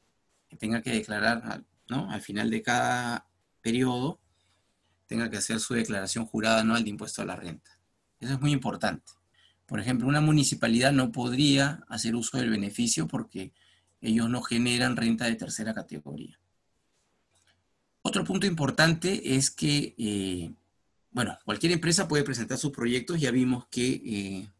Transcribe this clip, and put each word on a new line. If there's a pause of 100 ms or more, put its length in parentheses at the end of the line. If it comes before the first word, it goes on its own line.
(480)
que
tenga
que
declarar,
al, (220)
¿no?
Al
final
de
cada (320)
periodo, (840)
tenga
que
hacer
su
declaración
jurada
anual
de
impuesto
a
la
renta. (400)
Eso
es
muy
importante. (560)
Por
ejemplo,
una
municipalidad
no
podría
hacer
uso
del
beneficio
porque (480)
ellos
no
generan
renta
de
tercera
categoría. (1600)
Otro
punto
importante
es
que,
eh, (580)
bueno,
cualquier
empresa
puede
presentar
sus
proyectos.
Ya
vimos
que,
eh,